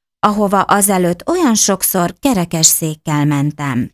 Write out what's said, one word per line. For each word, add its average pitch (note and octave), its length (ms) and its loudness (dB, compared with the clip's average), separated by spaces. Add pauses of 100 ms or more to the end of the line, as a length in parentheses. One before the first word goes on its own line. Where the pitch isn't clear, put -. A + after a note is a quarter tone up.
(180)
ahova G3+ 440 0
azelőtt F#3 680 0
olyan E4 260 2
sokszor F#3 640 -2
kerekesszékkel E3 1040 0
mentem. C#3+ 680 -2